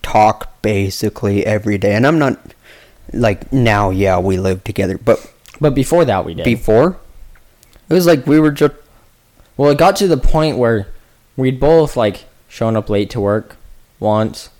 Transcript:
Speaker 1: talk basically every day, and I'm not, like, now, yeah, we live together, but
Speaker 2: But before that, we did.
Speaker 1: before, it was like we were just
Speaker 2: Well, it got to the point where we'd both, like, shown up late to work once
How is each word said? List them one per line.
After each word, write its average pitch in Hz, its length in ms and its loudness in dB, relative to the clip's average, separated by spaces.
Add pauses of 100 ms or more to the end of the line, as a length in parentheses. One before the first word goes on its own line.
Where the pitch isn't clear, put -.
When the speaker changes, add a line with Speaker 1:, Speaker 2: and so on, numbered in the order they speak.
Speaker 1:
talk - 600 0
basically 101 800 -2
every 104 340 -2
day, 101 160 0
and 117 120 0
I'm 160 120 2
not, 135 200 -2 (720)
like, 113 400 -2
now, 107 380 2
yeah, 95 280 0
we 95 200 -2
live 95 260 -4
together, 95 340 -4
but - 340 -2 (280)
Speaker 2:
But 147 140 0
before 151 300 2
that, 98 200 -2
we 82 100 -12
did. 85 100 -10
Speaker 1:
before, 120 520 2 (920)
it 160 60 0
was 175 120 2
like 151 200 2
we 151 140 4
were 156 100 4
just 143 240 0 (800)
Speaker 2:
Well, 143 140 2
it 143 80 2
got 190 180 4
to 196 100 -2
the 165 100 2
point 156 400 2
where 117 300 0 (500)
we'd 131 220 -2
both, 151 380 2
like, 107 300 -2 (220)
shown 110 280 -4
up 104 120 -4
late 101 220 -2
to 117 100 -8
work 101 360 -4 (420)
once 107 600 -4